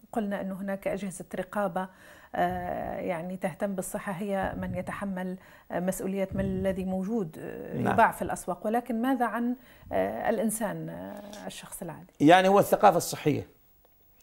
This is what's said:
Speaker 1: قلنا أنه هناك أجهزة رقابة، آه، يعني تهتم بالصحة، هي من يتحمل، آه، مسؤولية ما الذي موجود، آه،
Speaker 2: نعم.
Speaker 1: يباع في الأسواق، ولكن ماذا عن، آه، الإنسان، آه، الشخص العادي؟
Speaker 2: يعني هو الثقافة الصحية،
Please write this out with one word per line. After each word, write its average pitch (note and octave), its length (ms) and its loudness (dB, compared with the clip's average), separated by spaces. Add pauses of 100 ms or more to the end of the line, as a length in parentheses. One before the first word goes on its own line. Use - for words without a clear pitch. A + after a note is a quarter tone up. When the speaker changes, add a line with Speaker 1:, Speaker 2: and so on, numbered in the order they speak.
(120)
Speaker 1:
قلنا G3+ 300 -4
أنه F#3+ 200 -6
هناك G3 260 -4
أجهزة F#3 380 -6 (100)
رقابة، F#3 520 -2 (480)
آه، F3+ 640 -2
يعني F#3 380 -4
تهتم G3 380 -4
بالصحة، G3 360 -6
هي F#3+ 500 -2
من F3+ 140 -4
يتحمل، F#3 600 -6 (340)
آه، F3+ 80 -2
مسؤولية F#3+ 520 -2
ما F#3+ 100 -2
الذي F#3+ 440 0
موجود، F#3+ 540 -2
آه، - 380 -8
Speaker 2:
نعم. - 160 2
Speaker 1:
يباع G#3 180 8
في - 100 -8
الأسواق، - 440 -4
ولكن A3+ 360 0
ماذا B3 240 2
عن، A#3+ 300 -2 (360)
آه، G3+ 380 0
الإنسان، G#3 600 -2
آه، G3+ 580 -12
الشخص - 340 -14
العادي؟ - 380 -12
Speaker 2:
يعني F3+ 280 10
هو G3 120 8
الثقافة F#3+ 380 6
الصحية، D3 500 -2 (760)